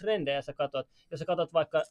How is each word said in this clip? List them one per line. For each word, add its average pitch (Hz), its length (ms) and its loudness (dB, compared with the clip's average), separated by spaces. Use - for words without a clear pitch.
trendejä, 147 380 0
sä 139 100 -10
katot, 139 340 -4
jos 156 100 -8
sä 160 60 -8
katot 170 260 0
vaikka, 160 380 2